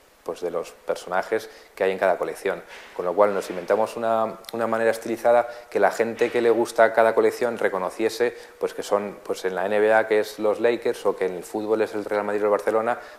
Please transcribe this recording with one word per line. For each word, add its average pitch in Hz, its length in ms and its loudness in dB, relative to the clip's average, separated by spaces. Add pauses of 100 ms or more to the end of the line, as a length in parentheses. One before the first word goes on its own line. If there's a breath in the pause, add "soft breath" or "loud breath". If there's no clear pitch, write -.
(240)
pues, 85 160 -8
de 87 120 -6
los 82 200 -6
personajes - 800 -4 (260 loud breath)
que - 80 -2
hay 95 80 2
en 95 60 -2
cada 92 200 2
colección. 82 460 -6 (320 loud breath)
Con 92 80 -6
lo 90 100 -2
cual 101 200 4
nos 95 160 -4
inventamos 98 480 -2
una, 113 420 -2 (140)
una 113 140 -2
manera 113 220 0
estilizada 117 600 2 (200 loud breath)
que 104 120 0
la 95 100 4
gente 117 400 0
que 123 80 0
le 117 100 4
gusta 113 440 4
cada 113 200 6
colección 113 440 2
reconociese, 101 800 -2 (200 loud breath)
pues, - 160 -4
que - 100 -8
son, 101 380 -2
pues, - 220 -8
en 92 100 -2
la 90 120 -2
N 104 160 0
B 107 120 6
A 110 140 4
que 107 140 4
es - 180 -6
los 107 220 0
Lakers 117 440 0
o 98 120 0
que 92 80 -2
en 92 80 -2
el 87 100 -10
fútbol 107 380 -2
es 104 120 -2
el 104 120 -6
Real 104 180 -2
Madrid 104 200 -2
o - 20 4
el 104 60 4
Barcelona, 110 460 0 (220 loud breath)